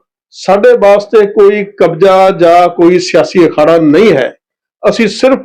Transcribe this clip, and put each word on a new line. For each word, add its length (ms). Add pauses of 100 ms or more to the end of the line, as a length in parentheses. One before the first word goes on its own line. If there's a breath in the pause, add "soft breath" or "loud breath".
(300)
ਸਾਡੇ 400 (100)
ਵਾਸਤੇ 460
ਕੋਈ 380
ਕਬਜ਼ਾ 680
ਜਾਂ 400
ਕੋਈ 300
ਸਿਆਸੀ 480
ਅਖਾੜਾ 300
ਨਹੀਂ 360
ਹੈ। 220 (540)
ਅਸੀਂ 180
ਸਿਰਫ 380